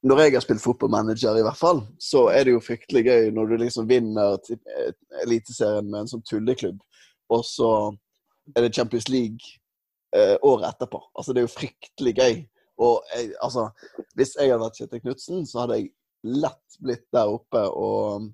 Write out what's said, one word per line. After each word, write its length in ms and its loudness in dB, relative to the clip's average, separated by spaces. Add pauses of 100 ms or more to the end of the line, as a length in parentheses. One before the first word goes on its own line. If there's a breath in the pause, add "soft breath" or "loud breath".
når 160 6
jeg 140 8
har 100 2
spilt 160 0
fotballmanager 760 0
i 60 2
hvert 120 -2
fall, 220 4 (180)
så 320 4
er 160 4
det 80 6
jo 80 2
fryktelig 460 -2
gøy 260 4
når 160 -2
du 140 2
liksom 260 -4
vinner 460 2 (100)
til, 140 -10 (180)
eh, 140 -4 (320)
Eliteserien 640 -2
med 140 -8
en 80 -12
sånn 180 -12
tulleklubb, 480 -4 (560 soft breath)
og 160 2
så 220 0 (800)
er 100 2
det 140 -2
Champions 320 -4
League, 320 -4 (720)
eh, 320 4
året 240 4
etterpå. 320 -8 (160)
Altså, 160 -8
det 80 2
er 60 0
jo 80 -14
fryktelig 600 -6
gøy. 220 2 (480)
Og 160 4 (140)
jeg, 260 -8
altså, 240 -4 (500 loud breath)
hvis 220 -2
jeg 160 2
hadde 100 0
vært 160 -10
Kjetil 220 -12
Knudsen, 480 -8
så 160 -6
hadde 160 -2
jeg 80 -10 (340)
lett 560 -6
blitt 280 -8 (100)
der 160 2
oppe 340 -2
og 680 -6